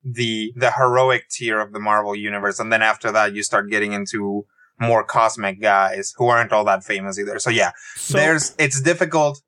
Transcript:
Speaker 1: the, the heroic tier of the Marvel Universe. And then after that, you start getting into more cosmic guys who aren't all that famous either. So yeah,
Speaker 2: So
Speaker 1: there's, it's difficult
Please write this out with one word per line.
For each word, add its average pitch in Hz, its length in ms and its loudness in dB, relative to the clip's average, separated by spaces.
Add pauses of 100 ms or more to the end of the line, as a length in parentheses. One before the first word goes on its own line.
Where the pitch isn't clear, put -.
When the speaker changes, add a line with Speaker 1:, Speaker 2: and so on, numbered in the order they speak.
Speaker 1:
the, 113 520 -4
the 120 160 2
heroic 127 580 2
tier 110 300 -4
of 104 120 -6
the 107 80 -10
Marvel 104 360 0
Universe. 104 440 -4
And 113 140 -2
then 110 80 2
after 110 300 0
that, 104 220 2
you 104 100 -8
start 101 260 -2
getting 104 240 -2
into 101 520 -6 (340)
more 117 240 2
cosmic 110 580 0
guys 98 560 2
who 123 100 2
aren't 117 240 2
all 107 140 2
that 98 180 2
famous 98 340 -6
either. 101 220 -6
So 123 100 -2
yeah, 101 220 2 (240)
Speaker 2:
So - 220 -4
Speaker 1:
there's, 151 420 2
it's 139 220 0
difficult 156 680 0